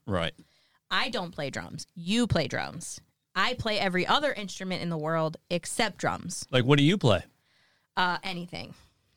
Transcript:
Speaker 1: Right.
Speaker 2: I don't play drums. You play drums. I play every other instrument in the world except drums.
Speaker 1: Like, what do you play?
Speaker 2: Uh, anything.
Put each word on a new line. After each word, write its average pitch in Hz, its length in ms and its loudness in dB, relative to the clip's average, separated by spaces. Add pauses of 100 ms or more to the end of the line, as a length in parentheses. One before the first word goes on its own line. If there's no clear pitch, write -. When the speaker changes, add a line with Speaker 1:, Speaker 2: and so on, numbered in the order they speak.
Speaker 1:
Right. 85 260 0 (580)
Speaker 2:
I 220 200 0
don't 190 220 -6
play 143 180 -6
drums. - 440 -10
You 202 320 0
play 160 220 2
drums. - 520 -6 (340)
I 214 200 2
play 220 240 -2
every 180 280 0
other 277 260 2
instrument 185 500 -6
in 175 60 -4
the 170 100 -4
world 160 380 -2 (140)
except 190 480 -2
drums. - 520 -4
Speaker 1:
Like, 127 140 4
what 143 140 8
do 143 60 6
you 185 140 6
play? 101 240 4 (720)
Speaker 2:
Uh, 180 280 2
anything. 175 500 -10 (420)